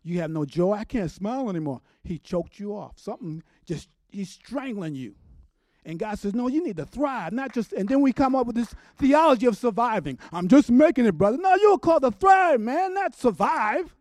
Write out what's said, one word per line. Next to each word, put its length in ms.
You 180
have 120
no 140
joy. 280
"I 120
can't 260
smile 380
anymore." 320
He 160
choked 400
you 160
off. 220
Something 460
just, 240
he's 220
strangling 640
you. 200
And 140
God 180
says, 160
"No, 140
you 160
need 140
to 80
thrive, 480
not 200
just," 200
and 140
then 140
we 120
come 220
up 120
with 80
this 180
theology 480
of 120
surviving. 600
"I'm 160
just 240
making 340
it, 120
brother." 200
No, 180
you're 220
called 260
to 80
thrive, 500
man, 320
not 220
survive. 840